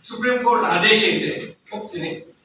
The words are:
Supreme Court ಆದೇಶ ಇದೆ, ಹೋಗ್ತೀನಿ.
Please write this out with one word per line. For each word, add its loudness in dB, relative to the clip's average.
Supreme -2
Court 4
ಆದೇಶ 4
ಇದೆ, -4
ಹೋಗ್ತೀನಿ. -10